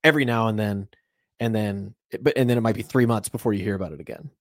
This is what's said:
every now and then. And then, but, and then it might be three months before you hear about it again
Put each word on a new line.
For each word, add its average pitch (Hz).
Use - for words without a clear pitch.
every 151
now 117
and 107
then. 101
And 117
then, 101
but, 143
and 123
then 120
it 117
might 113
be 113
three 127
months 113
before 113
you 98
hear 101
about 90
it 73
again -